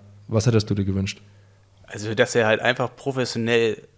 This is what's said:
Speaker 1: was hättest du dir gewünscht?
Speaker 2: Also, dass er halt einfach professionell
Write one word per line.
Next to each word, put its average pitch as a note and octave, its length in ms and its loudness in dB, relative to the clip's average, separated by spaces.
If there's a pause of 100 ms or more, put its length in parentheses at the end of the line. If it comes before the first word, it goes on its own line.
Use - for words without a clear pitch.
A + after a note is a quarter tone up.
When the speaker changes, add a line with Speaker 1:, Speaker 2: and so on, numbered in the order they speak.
(280)
Speaker 1:
was A2 180 0
hättest A2+ 240 2
du G#2 40 0
dir G2+ 100 0
gewünscht? F#2+ 360 -4 (640)
Speaker 2:
Also, G#2+ 280 -8
dass A2+ 200 2
er A#2 120 4
halt A2 140 4
einfach B2 360 -2
professionell A#2 920 -2 (120)